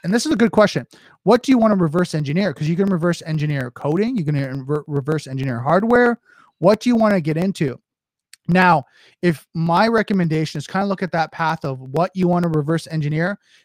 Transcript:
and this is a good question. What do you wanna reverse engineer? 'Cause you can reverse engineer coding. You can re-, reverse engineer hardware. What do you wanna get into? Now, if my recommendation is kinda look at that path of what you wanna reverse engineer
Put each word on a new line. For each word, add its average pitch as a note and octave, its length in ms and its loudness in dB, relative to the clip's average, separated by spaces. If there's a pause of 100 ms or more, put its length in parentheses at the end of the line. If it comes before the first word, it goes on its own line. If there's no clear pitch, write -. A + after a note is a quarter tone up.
and F3 100 -4
this A#3 120 0
is D4+ 60 0
a C4 60 0
good A3+ 160 2
question. G3+ 340 2 (360)
What A#3 200 4
do - 80 2
you B3+ 80 6
wanna A3 160 4
reverse E3+ 400 0
engineer? D#3 380 -2
'Cause D3+ 140 -4
you E3 100 0
can G3 100 2
reverse F3 380 0
engineer D3 440 -2
coding. G3 480 -2
You F3 60 -2
can C#3 420 -4
re-, D3 220 -4
reverse D3 400 -4
engineer C3 320 -4
hardware. A3+ 600 2 (400)
What G3+ 200 4
do B3 100 0
you A#3+ 60 4
wanna G#3 260 2
get D3+ 160 -2
into? E3 420 -2 (680)
Now, F3 380 4 (360)
if E3+ 320 0
my E3+ 340 0
recommendation F3 720 0
is C#3+ 80 -8
kinda F#3+ 220 -4
look G3 160 -4
at E3+ 80 -6
that D#3+ 200 -2
path D#3+ 320 -4
of C3+ 160 -6
what C3+ 360 -2
you F3+ 120 0
wanna F3 220 0
reverse D#3 380 -2
engineer D#3+ 500 -4 (280)